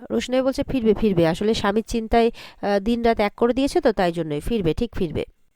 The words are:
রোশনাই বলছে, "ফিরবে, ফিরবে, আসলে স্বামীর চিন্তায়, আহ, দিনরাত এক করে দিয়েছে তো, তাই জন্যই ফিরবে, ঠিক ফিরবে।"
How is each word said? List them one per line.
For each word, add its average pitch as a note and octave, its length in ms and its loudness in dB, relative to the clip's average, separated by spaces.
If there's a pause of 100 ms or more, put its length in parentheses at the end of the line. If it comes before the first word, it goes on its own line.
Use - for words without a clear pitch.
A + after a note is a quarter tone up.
(120)
রোশনাই B3 300 0
বলছে, C4 220 -2
"ফিরবে, A3 300 2
ফিরবে, F#3 340 2
আসলে G#3 260 0
স্বামীর G#3+ 340 0
চিন্তায়, A#3 400 0
আহ, - 520 -4
দিনরাত A3+ 400 0
এক G#3 180 0
করে A#3+ 160 2
দিয়েছে C#4 280 0
তো, B3 100 4
তাই F3+ 200 0
জন্যই D#3+ 280 -4
ফিরবে, F3+ 340 0
ঠিক - 220 -4
ফিরবে।" D3+ 300 -4 (300)